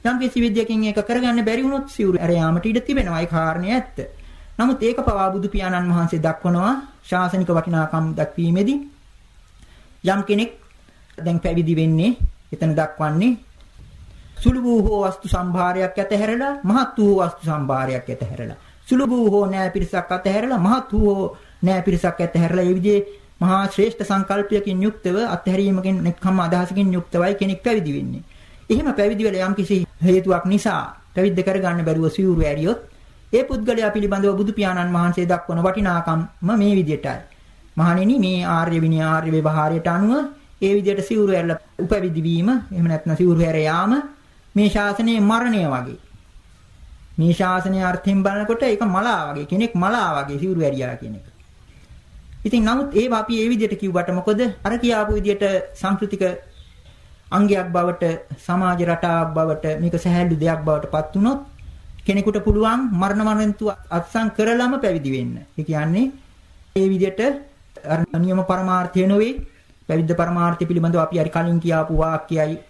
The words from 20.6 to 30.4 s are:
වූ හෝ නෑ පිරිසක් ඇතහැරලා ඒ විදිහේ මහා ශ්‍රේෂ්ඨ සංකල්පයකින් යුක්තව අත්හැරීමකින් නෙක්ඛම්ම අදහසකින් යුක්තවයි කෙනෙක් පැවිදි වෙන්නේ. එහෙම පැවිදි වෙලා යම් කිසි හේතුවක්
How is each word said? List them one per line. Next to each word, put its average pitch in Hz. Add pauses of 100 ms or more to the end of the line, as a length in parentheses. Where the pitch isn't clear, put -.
වූ 208
හෝ 190 (300)
නෑ 185
පිරිසක් 175
ඇතහැරලා 170
ඒ 185
විදිහේ 202 (340)
මහා 185
ශ්‍රේෂ්ඨ 202
සංකල්පයකින් 196
යුක්තව 196 (100)
අත්හැරීමකින් 190
නෙක්ඛම්ම 180
අදහසකින් 180
යුක්තවයි 180
කෙනෙක් 196
පැවිදි 208
වෙන්නේ. 135 (440)
එහෙම 226
පැවිදි 208
වෙලා 190
යම් 196
කිසි 196 (200)
හේතුවක් 180